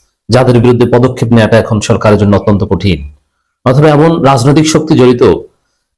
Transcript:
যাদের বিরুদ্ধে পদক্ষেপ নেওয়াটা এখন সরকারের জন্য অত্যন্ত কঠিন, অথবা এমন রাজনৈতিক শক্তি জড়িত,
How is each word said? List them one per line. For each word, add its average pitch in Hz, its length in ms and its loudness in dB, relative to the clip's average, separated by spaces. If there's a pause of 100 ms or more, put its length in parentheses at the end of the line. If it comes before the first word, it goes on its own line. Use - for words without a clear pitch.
(300)
যাদের 123 300 0
বিরুদ্ধে 123 260 2
পদক্ষেপ 120 440 -2
নেওয়াটা 113 300 2
এখন 107 200 -4
সরকারের 104 380 0
জন্য 101 180 0
অত্যন্ত 98 280 -2
কঠিন, 92 500 -6 (520)
অথবা 143 240 2
এমন 160 340 0
রাজনৈতিক 135 440 0
শক্তি - 300 0
জড়িত, 123 360 2 (640)